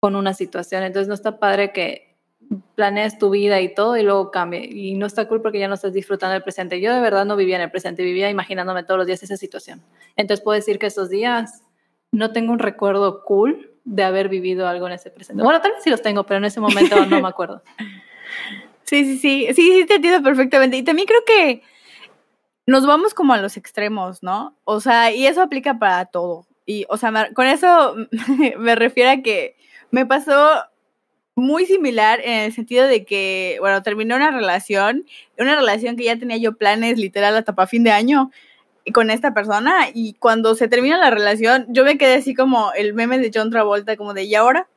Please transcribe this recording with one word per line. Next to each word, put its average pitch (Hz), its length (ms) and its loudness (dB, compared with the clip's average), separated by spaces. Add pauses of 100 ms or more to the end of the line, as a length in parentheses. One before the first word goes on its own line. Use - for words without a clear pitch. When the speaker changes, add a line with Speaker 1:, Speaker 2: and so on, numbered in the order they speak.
Speaker 1:
con 196 140 0
una 196 200 -4
situación? 185 500 -8
Entonces, 196 240 -6
no 208 60 -6
está 214 240 -8
padre 196 340 -2
que - 380 -8 (640)
planees 208 440 -2
tu 202 120 2
vida 202 300 0
y 185 140 -4
todo 226 220 0
y 220 60 0
luego 196 280 0
cambie. 175 340 -6
Y 196 300 -10
no 196 120 -4
está 214 220 -6
cool 220 140 -2
porque 214 160 -4
ya 196 100 -4
no 196 60 -4
estás 190 180 -6
disfrutando 190 400 -4
del 190 100 -4
presente. 180 380 -10
Yo 220 120 -2
de 254 80 0
verdad 208 240 0
no 208 120 -2
vivía 185 200 0
en 180 60 -4
el 170 80 -6
presente, 180 320 -8
vivía 185 280 -2
imaginándome 185 520 -6
todos 185 160 -2
los 185 80 -2
días 180 160 -6
esa 196 140 -12
situación. 180 460 -16 (340)
Entonces, 208 260 -2
puedo 214 140 -2
decir 208 220 -4
que 214 80 -6
esos 196 240 -6
días 226 520 -4 (500)
no 220 200 -2
tengo 226 200 -2
un 233 60 -2
recuerdo 202 640 -2
cool 208 480 0 (120)
de 202 200 -4
haber 190 240 -2
vivido 185 400 -4
algo 175 180 -6
en 180 80 -10
ese - 160 -20
presente. - 320 -8
Bueno, 311 180 4
tal 392 120 -2
vez - 100 -10
sí 320 80 2
los 226 120 0
tengo, 202 240 -2
pero 196 120 -2
en 202 60 -2
ese 208 160 -4
momento 214 460 4
no 277 140 2
me 185 80 -2
acuerdo. - 340 -8 (160)
<laughs> 196 240 -16 (840)
Speaker 2:
Sí, 285 200 2
sí, 269 140 -4
sí. 277 360 0
Sí, 349 180 6
sí, 370 140 6
te 415 100 4
entiendo 339 240 4
perfectamente. 262 560 4
Y 262 60 -4
también 330 240 0
creo 453 180 4
que 330 380 2 (1040)
nos 262 200 4
vamos 330 280 2
como 285 180 2
a 226 60 4
los 196 180 -4
extremos, 196 680 -8
¿no? 208 400 -8
O 214 160 -2
sea, 233 320 4
y 262 160 2
eso 320 140 2
aplica 277 360 -2
para 185 280 2
todo. 175 420 -6 (180)
Y, 208 220 -6
o 208 80 -4
sea, 220 140 -2
me, 220 220 -2
con 254 140 2
eso 330 480 4 (160)
<laughs> 240 480 -2
me 233 160 2
refiero 247 360 2
a 269 120 2
que 202 340 -4 (340)
me 254 160 0
pasó 285 420 4 (880)
muy 294 300 0
similar 240 560 2
en 226 180 -2
el 214 120 -4
sentido 240 340 0
de 226 180 2
que, 190 560 -4
bueno, 196 220 0
terminé 220 320 -4
una 285 160 2
relación, 208 760 -2 (320)
una 269 180 2
relación 233 400 0
que 240 80 -8
ya 233 140 0
tenía 233 180 -8
yo 226 200 -2
planes 226 420 0
literal 202 380 0
hasta 220 180 -2
pa' 185 120 2
fin 233 180 0
de 226 80 6
año 262 380 2 (640)
con 220 160 4
esta 233 240 -2
persona, 220 580 0
y 226 220 -8
cuando 226 400 2
se 226 120 0
termina 254 320 2
la 311 120 4
relación, 220 580 2
yo 262 160 4
me 285 140 2
quedé 262 160 4
así 269 200 -2
como 254 380 2
el 208 220 -2
meme 240 240 -2
de 240 140 -2
John 220 180 -2
Travolta, 208 460 0
como 208 180 -12
de, 190 100 -6
"¿Y 208 100 -2
ahora?". 254 420 2